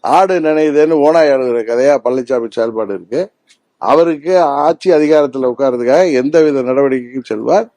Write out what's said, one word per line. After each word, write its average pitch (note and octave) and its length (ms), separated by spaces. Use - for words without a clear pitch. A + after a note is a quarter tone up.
ஆடு F3+ 380
நினையுதுன்னு D#3 600
ஓனாய் D#3 300
அழுகிற B2+ 320
கதையா B2+ 400
பழனிசாமி B2 460
செயல்பாடு A2 440
இருக்கு. A2 380
அவருக்கு D#3+ 640
ஆட்சி D3+ 520
அதிகாரத்துல D3 600
உட்கார்றதுக்காக C3+ 640
எந்தவித C#3+ 480
நடவடிக்கைக்கும் B2+ 640
செல்வார். C#3+ 540